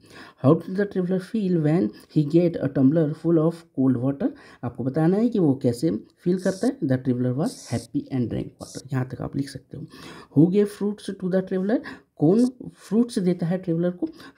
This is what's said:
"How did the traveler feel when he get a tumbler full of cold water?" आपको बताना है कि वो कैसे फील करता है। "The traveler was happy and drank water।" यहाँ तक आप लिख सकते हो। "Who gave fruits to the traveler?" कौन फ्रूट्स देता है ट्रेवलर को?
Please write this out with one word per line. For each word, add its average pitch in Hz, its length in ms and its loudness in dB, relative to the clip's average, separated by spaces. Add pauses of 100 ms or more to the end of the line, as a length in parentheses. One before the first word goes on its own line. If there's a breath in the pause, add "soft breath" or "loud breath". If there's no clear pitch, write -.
(460 loud breath)
"How 151 100 8
did 185 200 -8
the 202 100 0
traveler 185 340 -2
feel 185 400 -2
when 160 280 2 (280 loud breath)
he 147 180 2
get 170 220 4
a - 120 -2 (100)
tumbler 147 300 4
full 165 300 0
of 165 160 2 (260)
cold 127 240 2
water?" 139 240 -2 (360 loud breath)
आपको 120 200 -6
बताना 160 320 2
है 233 120 2
कि 226 100 0
वो 151 160 4
कैसे 131 360 0
फील 190 480 -4
करता 185 280 -2
है। 262 120 -2
"The 135 140 -2
traveler 127 400 0
was 151 160 -2
happy - 540 -6 (100)
and 127 160 -2
drank 101 200 -4 (140)
water।" - 300 -14
यहाँ 131 160 -2
तक - 120 -12
आप - 160 -8
लिख 139 140 -6
सकते - 260 -16
हो। - 100 -12 (520 loud breath)
"Who 175 160 8
gave 208 140 4
fruits 202 560 -8
to 185 100 -2
the 185 140 0
traveler?" 196 320 -2 (360 loud breath)
कौन 202 300 4 (280)
फ्रूट्स 233 440 -2
देता 180 280 0
है 180 120 -2
ट्रेवलर 175 320 0
को? 180 180 -6 (300 loud breath)